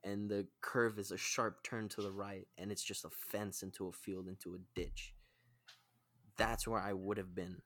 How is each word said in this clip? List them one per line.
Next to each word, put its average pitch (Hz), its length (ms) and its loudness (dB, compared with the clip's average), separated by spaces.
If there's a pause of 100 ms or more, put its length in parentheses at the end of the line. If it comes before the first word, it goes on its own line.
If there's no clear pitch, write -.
and 101 260 0
the 101 180 4 (120)
curve 113 400 6
is 98 120 -2
a 92 60 0
sharp - 460 2
turn 110 260 -2
to - 120 -4
the 101 100 0
right, 98 340 -4 (120)
and 98 160 -2
it's - 100 -2
just - 220 -4
a 78 40 -6
fence - 540 -2
into 95 240 -4
a 90 60 -4
field, 92 340 -4
into 92 260 -6
a 92 60 -6 (160)
ditch. - 380 -4 (1200)
That's 113 320 4
where 113 140 4
I 101 120 2
would 98 260 2
have 92 160 -4
been 90 300 -4